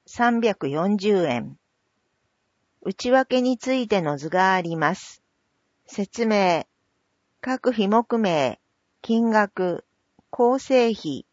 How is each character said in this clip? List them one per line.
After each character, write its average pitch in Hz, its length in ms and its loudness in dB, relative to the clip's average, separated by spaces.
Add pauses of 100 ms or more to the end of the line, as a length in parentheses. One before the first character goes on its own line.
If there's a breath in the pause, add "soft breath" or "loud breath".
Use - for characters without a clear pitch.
三 240 320 0
百 208 280 -2
四 175 300 0
十 190 280 2
円。 135 320 -6 (1200)
内 247 300 -4
訳 254 300 2
に 247 160 0
つ 262 160 -4
い 247 140 -2
て 202 140 0
の 147 160 -2
図 151 120 -8
が 185 240 2
あ 185 80 0
り 165 140 -4
ま 160 200 0
す。 - 260 -20 (640)
説 226 400 -6
明。 190 400 2 (760)
各 254 300 -2
費 220 180 0
目 233 300 0
名、 160 420 0 (420)
金 226 280 0
額、 196 560 0 (440)
構 254 300 2
成 247 320 2
費、 151 420 -8